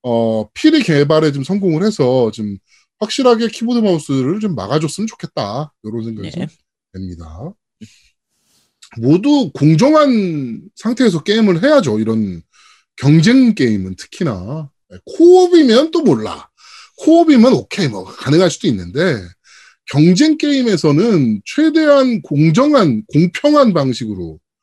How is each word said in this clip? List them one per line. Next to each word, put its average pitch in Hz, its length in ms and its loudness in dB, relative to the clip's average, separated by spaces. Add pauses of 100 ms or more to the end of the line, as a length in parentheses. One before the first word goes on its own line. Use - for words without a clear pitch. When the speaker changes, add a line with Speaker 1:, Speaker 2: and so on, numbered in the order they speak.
Speaker 1:
어, 113 520 -2
필히 311 280 2
개발에 156 500 2
좀 139 120 -6
성공을 185 400 -2
해서 127 480 0
좀 104 240 -10 (420)
확실하게 226 500 -2
키보드 233 320 -4
마우스를 156 600 -2
좀 208 160 -4
막아줬으면 151 500 -4
좋겠다, 139 680 -10 (120)
요런 113 200 -8
생각이 107 260 -12
Speaker 2:
네. - 160 -10
Speaker 1:
좀 - 0 - (480)
됩니다. 90 580 -14 (1500)
모두 190 560 0
공정한 175 1080 0 (140)
상태에서 220 460 -2
게임을 202 400 0
해야죠, 226 360 2
이런 107 440 -4 (540)
경쟁 214 580 4
게임은 98 420 -2
특히나. 139 760 -10 (200)
네, 95 140 -20
코옵이면 330 880 4
또 349 100 0
몰라. 131 460 -2 (500)
코옵이면 302 540 4
오케이, 147 360 -4
뭐, 95 160 -10
가능할 160 460 0
수도 - 180 -10
있는데, 110 540 -4 (640)
경쟁 185 520 2
게임에서는 180 1040 0
최대한 285 800 2
공정한, 165 800 2 (100)
공평한 240 600 2
방식으로 110 680 -6 (240)